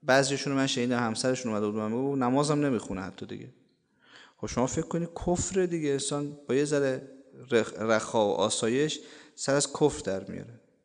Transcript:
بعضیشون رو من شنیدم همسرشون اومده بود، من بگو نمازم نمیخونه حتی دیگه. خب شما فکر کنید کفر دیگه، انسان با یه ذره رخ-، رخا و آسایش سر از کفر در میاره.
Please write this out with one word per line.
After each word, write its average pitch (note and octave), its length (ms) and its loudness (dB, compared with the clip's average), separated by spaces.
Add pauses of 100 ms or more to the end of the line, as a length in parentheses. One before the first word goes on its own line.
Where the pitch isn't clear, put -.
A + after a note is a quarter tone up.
بعضیشون C#3 500 4
رو C3+ 60 2
من C3+ 80 2
شنیدم B2 320 0
همسرشون A#2+ 520 0
اومده G#2 140 0
بود، G#2 100 -2
من G#2+ 140 -2
بگو C3+ 260 -2
نمازم C#3+ 500 2
نمیخونه G2+ 360 -2
حتی F#2 240 -12
دیگه. G#2+ 280 -14 (840)
خب G#2+ 100 -8
شما B2 200 0
فکر D#3+ 200 -2
کنید E3+ 220 -4 (180)
کفر F3+ 380 0
دیگه، E3 240 -2
انسان D3 480 -2 (100)
با B2 80 2
یه C#3+ 100 4
ذره C#3+ 360 0 (500)
رخ-، A2 280 2
رخا A2 500 2
و - 20 2
آسایش A#2+ 680 0 (360)
سر - 200 0
از C#3+ 180 0
کفر - 300 2
در F#2+ 200 -4
میاره. G2+ 380 -14 (240)